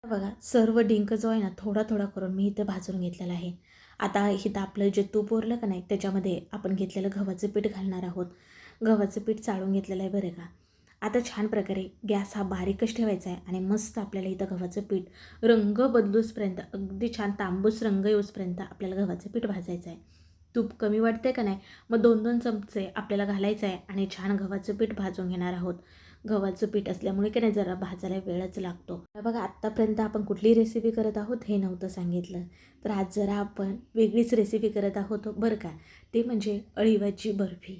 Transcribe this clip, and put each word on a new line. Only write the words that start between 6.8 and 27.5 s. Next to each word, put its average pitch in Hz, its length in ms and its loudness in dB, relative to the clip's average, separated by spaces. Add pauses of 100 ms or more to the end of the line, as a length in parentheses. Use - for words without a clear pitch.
गव्हाचं 190 320 -2
पीठ 208 180 0
घालणार 190 360 -4
आहोत. 180 240 -4 (600)
गव्हाचं 208 340 4
पीठ 220 200 -2
चाळून 190 320 -2
घेतलेलं 196 300 -2
आहे 190 100 -2
बरं 196 160 0
का. 170 180 -12 (560)
आता 214 220 0
छान 214 220 -2
प्रकारे 196 400 -2 (220)
गॅस 202 280 0
हा 208 60 -2
बारीकच 190 540 -2
ठेवायचा 196 340 0
आहे 180 80 -6 (100)
आणि 185 100 -2
मस्त 202 400 0
आपल्याला 196 300 -4
इथं 190 220 -2
गव्हाचं 180 300 -4
पीठ - 640 -6
रंग 214 340 6 (100)
बदलूसपर्यंत, 214 680 2 (180)
अगदी 196 420 -4
छान 208 140 0
तांबूस 202 520 0
रंग 196 240 2
येऊसपर्यंत 202 540 0
आपल्याला 185 360 -6
गव्हाचं 190 340 -2
पीठ 233 160 -2
भाजायचं 175 440 -6
आहे. 165 80 -16 (560)
तूप 233 180 0
कमी 214 260 0
वाटतंय 226 340 2
का 247 100 -2
नाही, 196 140 0 (340)
मग 233 80 4
दोन 226 240 6
दोन 233 160 2
चमचे 208 580 -4
आपल्याला 202 280 0
घालायचं 202 420 0
आहे 185 120 -2 (100)
आणि 196 220 0
छान 196 260 -2
गव्हाचं 196 400 -4
पीठ 220 200 0
भाजून 185 320 -4
घेणार 180 240 -2
आहोत. 180 220 -4 (540)
गव्हाचं 196 380 0
पीठ 208 220 -2
असल्यामुळे 196 420 0
की 240 100 2
नाही 226 120 4